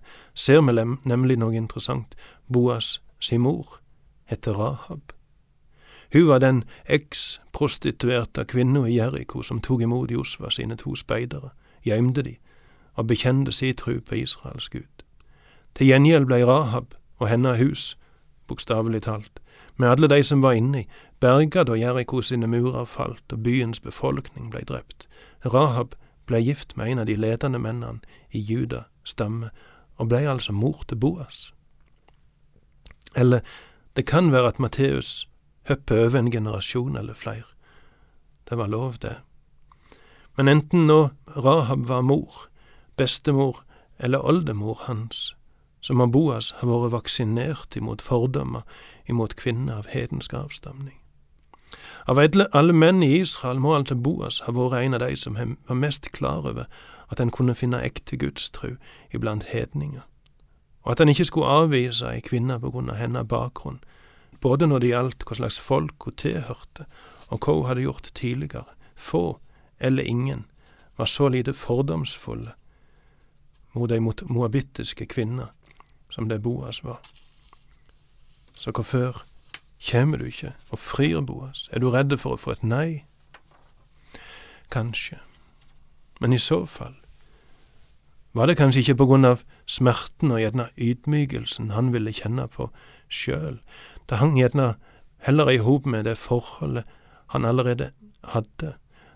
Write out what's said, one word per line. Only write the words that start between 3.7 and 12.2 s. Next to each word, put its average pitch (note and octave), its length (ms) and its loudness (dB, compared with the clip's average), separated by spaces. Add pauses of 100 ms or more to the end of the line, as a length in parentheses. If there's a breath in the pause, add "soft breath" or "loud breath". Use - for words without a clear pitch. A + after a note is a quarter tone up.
heter - 240 -4
Rahab. C3 560 -6 (1000 soft breath)
Hun D#3+ 140 8
var C3+ 120 8
den C3 240 4 (220 loud breath)
eks-prostituerte - 1600 -2
kvinna B2+ 420 2
i A#2+ 80 2
Jeriko B2 480 -4
som A#2 180 -6
tok B2 200 0
imot A#2+ 300 -2
Josva C3 380 -8
sine A#2 260 -6
to A#2+ 200 -8
speidere, B2+ 560 -8 (320 soft breath)
gjemte B2 400 2